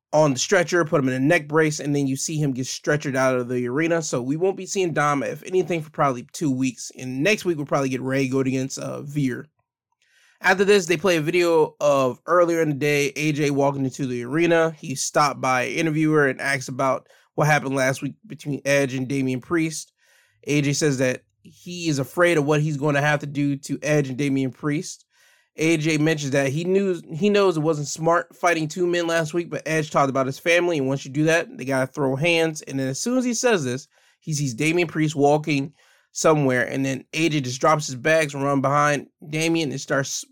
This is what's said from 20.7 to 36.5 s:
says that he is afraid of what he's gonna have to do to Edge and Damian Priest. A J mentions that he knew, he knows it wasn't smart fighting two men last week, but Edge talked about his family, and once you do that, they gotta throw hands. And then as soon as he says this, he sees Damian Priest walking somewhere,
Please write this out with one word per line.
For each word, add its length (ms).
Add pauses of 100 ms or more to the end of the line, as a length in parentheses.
says 260
that 240 (200)
he 440
is 140
afraid 360
of 80
what 160
he's 160
gonna 240
have 200
to 80
do 300
to 220
Edge 280
and 100
Damian 320
Priest. 540 (500)
A 220
J 220
mentions 340
that 180
he 140
knew, 360 (140)
he 160
knows 260
it 40
wasn't 260
smart 480
fighting 320
two 220
men 180
last 280
week, 160
but 160
Edge 260
talked 180
about 160
his 140
family, 380
and 100
once 160
you 80
do 140
that, 300
they 80
gotta 220
throw 300
hands. 460
And 180
then 80
as 120
soon 160
as 80
he 100
says 280
this, 240 (320)
he 160
sees 180
Damian 360
Priest 260
walking 580 (380)
somewhere, 540